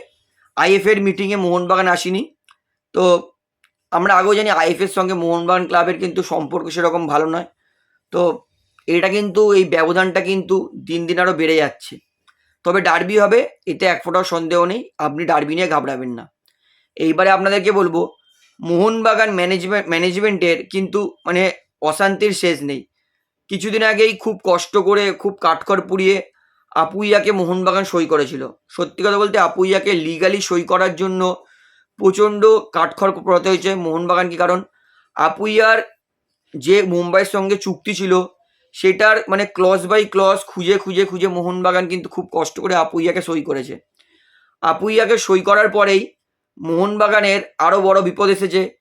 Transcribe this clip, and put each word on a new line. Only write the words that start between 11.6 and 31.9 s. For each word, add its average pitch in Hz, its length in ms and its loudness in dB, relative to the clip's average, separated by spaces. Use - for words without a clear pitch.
তবে 185 180 0
ডার্বি 180 380 0
হবে, 208 300 4
এতে 185 200 -4
এক 175 180 0
ফোঁটাও 180 200 -2
সন্দেহ 175 420 0
নেই, 208 320 -6
আপনি 151 280 -6
ডার্বি 151 300 0
নিয়ে 180 120 -2
ঘাবড়াবেন 131 420 -4
না। 120 220 -14
এইবারে 160 340 0
আপনাদেরকে 196 420 2
বলবো, 175 420 0
মোহনবাগান 214 680 0
ম্যানেজমে-, 185 560 -2
ম্যানেজমেন্টের 175 840 0
কিন্তু 190 460 -4
মানে 180 260 0
অশান্তির 196 500 0
শেষ 170 320 -2
নেই। 139 220 -8
কিছুদিন 202 360 -4
আগেই 220 300 2
খুব 196 300 -6
কষ্ট 180 340 0
করে, 202 340 2
খুব 196 220 -6
কাঠখড় 180 480 0
পুড়িয়ে 185 500 0
আপুইয়াকে 202 600 0
মোহনবাগান 185 520 0
সই 175 220 -2
করেছিল। 139 440 -2
সত্যি 175 340 -6
কথা 202 140 2
বলতে, 208 200 0
আপুইয়াকে 190 560 0
লিগালি 170 480 -2
সই 175 220 -2
করার 180 320 0
জন্য 185 400 -2